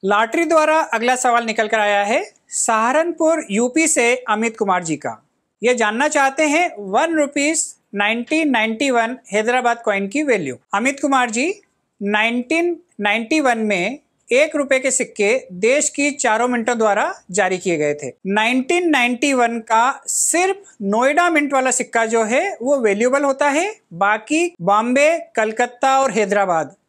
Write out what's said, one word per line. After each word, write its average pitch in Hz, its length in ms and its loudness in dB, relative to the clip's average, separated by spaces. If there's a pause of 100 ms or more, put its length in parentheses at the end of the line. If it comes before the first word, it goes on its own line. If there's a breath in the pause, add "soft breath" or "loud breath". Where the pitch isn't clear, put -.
लॉटरी 226 400 2
द्वारा 311 340 4 (140)
अगला 240 240 2
सवाल 233 280 0
निकल 220 220 -2
कर 220 120 0
आया 208 240 2
है 247 200 0 (260)
सहारनपुर, 311 1000 0
यूपी 247 360 0
से 240 280 2 (140)
अमित 220 280 -2
कुमार 185 260 0
जी 160 140 -4
का। 117 240 -10 (400)
ये 240 140 2
जानना 226 320 0
चाहते 277 380 0
हैं 320 240 0 (100)
वन 240 360 -2
रुपीज 294 480 0 (320)
नाइनटीन 233 540 -2
नाइंटी 226 420 0
वन 233 260 0 (100)
हैदराबाद 233 540 0
कॉइन 196 260 -2
की 277 160 -2
वैल्यू। 190 320 -2 (180)
अमित 262 280 -2
कुमार 269 300 0
जी, 277 220 -2 (480)
नाइनटीन 240 760 -2 (240)
नाइंटी 220 400 0
वन 247 180 2
में 208 400 -2 (300)
एक 302 260 2
रुपए 269 240 0
के 262 120 -2
सिक्के 214 420 -2 (200)
देश 240 360 0
की 285 240 -2
चारों 240 340 0
मिंटों 240 300 -2
द्वारा 220 360 0 (180)
जारी 185 260 0
किए 175 200 -2
गए 147 180 0
थे। 143 160 -10 (160)
नाइनटीन 254 600 0
नाइंटी 247 440 2
वन 233 280 2
का 233 460 0
सिर्फ 381 560 0 (200 loud breath)
नोएडा 262 460 2
मिंट 294 240 0
वाला 262 200 2
सिक्का 226 320 -2
जो 226 180 0
है, 302 380 -2
वो 277 160 0
वैल्यूएबल 247 460 2
होता 277 260 0
है। 349 260 -2 (200)
बाकी 220 680 0
बॉम्बे, 233 480 2 (260)
कलकत्ता 247 640 0
और 262 120 2
हैदराबाद 190 640 0 (140)